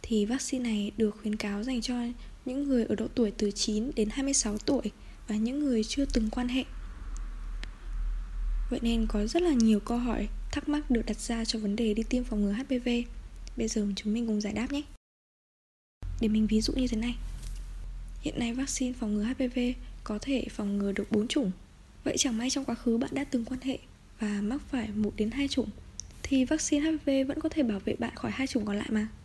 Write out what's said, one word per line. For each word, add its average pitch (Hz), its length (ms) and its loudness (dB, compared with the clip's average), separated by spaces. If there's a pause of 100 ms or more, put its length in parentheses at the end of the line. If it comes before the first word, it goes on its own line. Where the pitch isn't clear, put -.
thì 214 240 2
vaccine 254 380 -2
này 208 340 0
được 214 240 2
khuyến 214 140 0
cáo 202 280 -2
dành 247 180 -2
cho 247 140 -2 (500)
những 262 180 -2
người 254 220 4
ở 220 100 2
độ 220 200 -2
tuổi 220 220 4
từ 202 140 2
chín 220 440 0
đến 214 160 2
hai 269 120 -2
mươi 277 100 2
sáu 214 240 2
tuổi 240 340 2 (360)
và 214 80 -2
những 240 240 2
người 247 240 4
chưa 277 220 0
từng 220 240 2
quan 247 180 -2
hệ. 247 160 0 (2000)
Vậy 247 140 0
nên 233 240 2
có 208 180 2
rất 339 160 2
là 339 120 4
nhiều 220 260 8
câu 240 180 -2
hỏi, 233 300 0 (240)
thắc 294 180 -2
mắc 294 220 0
được 226 140 4
đặt 214 120 -2
ra 226 280 -2
cho 226 140 -2
vấn 208 160 0
đề 220 180 2
đi 220 100 0
tiêm 254 200 2
phòng 214 180 0
ngừa 202 100 4
H 214 120 0
P 247 220 0
V. 247 40 2 (680)
Bây 226 100 0
giờ 214 280 0
chúng 208 180 -2
mình 233 140 0
cùng 208 140 2
giải 208 120 -2
đáp 233 180 -2
nhé. 285 100 -2 (1400)
Để 226 60 2
mình 214 200 4
ví 220 140 4
dụ - 120 0
như 254 140 2
thế 233 100 0
này. 240 180 -2 (1080)
Hiện - 180 -4
nay 233 140 0
vaccine 254 400 0
phòng 214 200 -2
ngừa 208 100 2
H 240 100 0
P 254 220 0
V 254 40 2 (440)
có 214 180 -4
thể 269 300 0
phòng 202 260 0
ngừa 202 140 2
được 202 200 -2
bốn 214 160 4
chủng. 226 240 2 (520)
Vậy - 140 0
chẳng 240 200 2
may 247 120 0
trong 269 160 0
quá 233 100 -2
khứ 233 220 2
bạn 269 160 0
đã 277 100 0
từng 240 220 -2
quan 254 160 -6
hệ 262 160 -2 (420)
và 208 220 0
mắc 233 280 -2
phải 220 260 -2
một 208 220 2
đến 220 140 2
hai 277 160 0
chủng, 220 220 0 (540)
thì 262 220 4
vaccine 302 460 2
H 311 60 2
P - 80 -6
V 285 40 4 (180)
vẫn 294 120 -2
có 311 100 0
thể 311 140 2
bảo 208 160 2
vệ - 160 0
bạn - 200 -4
khỏi 220 160 -4
hai 262 160 0
chủng 214 180 2
còn 202 100 0
lại 208 160 -2
mà. 214 160 2 (180)